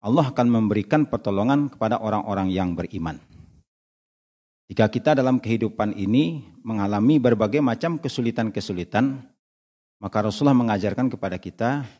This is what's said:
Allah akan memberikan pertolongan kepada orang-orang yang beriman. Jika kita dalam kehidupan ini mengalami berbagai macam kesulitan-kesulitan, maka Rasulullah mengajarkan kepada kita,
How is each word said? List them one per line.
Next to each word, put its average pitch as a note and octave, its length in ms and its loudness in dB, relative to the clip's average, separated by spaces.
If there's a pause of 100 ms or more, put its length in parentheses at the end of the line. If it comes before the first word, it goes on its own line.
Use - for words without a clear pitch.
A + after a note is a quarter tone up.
Allah B2+ 320 2
akan A#2+ 160 2
memberikan A2 560 2
pertolongan B2 640 0
kepada A2 320 -2
orang-orang G2+ 480 -2
yang F#2 240 -2
beriman. D#2+ 480 -8 (1400)
Jika G#2+ 240 2
kita D3+ 240 2
dalam B2+ 240 2
kehidupan A2 560 -2
ini B2+ 480 0 (240)
mengalami A2 560 2
berbagai A#2 400 2
macam C#3+ 400 -2
kesulitan-kesulitan, A2+ 1200 -2 (800)
maka G#2 240 -2
Rasulullah C3 320 2
mengajarkan G#2+ 480 -2
kepada G2 320 -6
kita, B2 480 -6 (140)